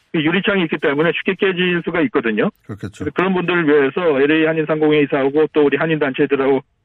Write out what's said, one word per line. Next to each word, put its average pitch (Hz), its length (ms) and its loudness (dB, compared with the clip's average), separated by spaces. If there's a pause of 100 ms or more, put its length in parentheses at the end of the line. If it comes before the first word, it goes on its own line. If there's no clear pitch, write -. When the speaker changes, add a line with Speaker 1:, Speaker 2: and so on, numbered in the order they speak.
(120)
Speaker 1:
그 160 100 -2
유리창이 190 400 0
있기 165 160 -2
때문에 156 380 0
쉽게 - 180 -2
깨질 180 500 0
수가 170 180 -2
있거든요. 123 460 -2 (160)
Speaker 2:
그렇겠죠. 101 400 -12
Speaker 1:
그래서 147 100 -4
그런 185 200 0
분들을 175 340 -2
위해서 147 520 2
엘에이 156 260 2
한인 160 200 -2
상공회의사하고 151 880 2
또 151 140 2
우리 139 100 2
한인단체들하고 139 880 0 (220)